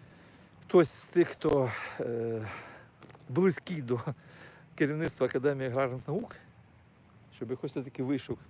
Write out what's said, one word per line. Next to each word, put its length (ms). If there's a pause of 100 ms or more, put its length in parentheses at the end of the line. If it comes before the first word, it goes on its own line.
(640)
хтось 300
з 140
тих, 220
хто, 420 (300)
е, 480 (800)
близький 540
до 180 (760)
керівництва 520
Академії 440
аграрних 380
наук, 280 (1000)
щоб 200
хтось 140
все-таки 320
вийшов 360 (120)